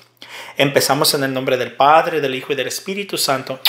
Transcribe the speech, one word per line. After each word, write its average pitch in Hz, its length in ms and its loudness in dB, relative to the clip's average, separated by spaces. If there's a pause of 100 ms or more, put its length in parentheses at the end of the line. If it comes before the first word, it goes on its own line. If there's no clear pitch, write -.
(580)
Empezamos 139 560 2
en 139 100 -2
el 135 80 -2
nombre 131 240 0
del 120 160 -2
Padre, 160 480 4
del 131 140 -2
Hijo 131 180 -6
y 139 40 -4
del 127 100 -4
Espíritu 196 500 -6
Santo. 131 420 -2 (100)